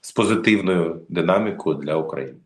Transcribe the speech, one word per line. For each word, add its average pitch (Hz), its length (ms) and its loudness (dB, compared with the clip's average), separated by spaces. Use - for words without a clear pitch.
з - 120 -18
позитивною 95 960 2
динамікою 87 680 0
для 71 200 -4
України. 71 500 -6